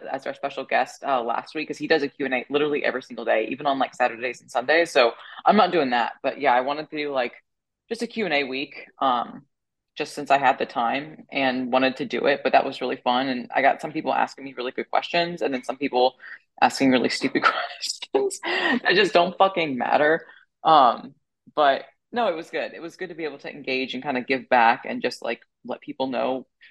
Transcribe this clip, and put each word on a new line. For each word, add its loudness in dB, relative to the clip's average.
as -6
our -6
special -8
guest, -2
uh, 0
last -6
week, -6
'cause -8
he -8
does 4
a -2
Q -8
and 2
A -2
literally 0
every -2
single -12
day, 2
even -6
on, 0
like, -2
Saturdays -2
and -20
Sundays. 2
So 6
I'm 6
not 4
doing 2
that, 0
but -4
yeah, 4
I 4
wanted -6
to -10
do, -4
like, -2
just -6
a -4
Q -4
and 0
A 2
week, -8
um, 0
just -8
since -2
I 6
had 4
the -2
time -4
and -2
wanted 2
to -4
do -2
it, 2
but 0
that 6
was -8
really -4
fun. 0
And -6
I 0
got 4
some -8
people -4
asking -2
me -14
really -6
good -8
questions, -2
and -2
then -4
some -8
people 0
asking 4
really 4
stupid -2
<laughs> -
questions -2
that 0
just 2
don't 2
fucking 2
matter. 2
Um, 4
but 2
no, -2
it 0
was -10
good. -6
It -16
was -14
good -12
to -16
be -10
able -8
to -14
engage -4
and -8
kinda -4
give -4
back 4
and -6
just, -4
like, -6
let -10
people -6
know -4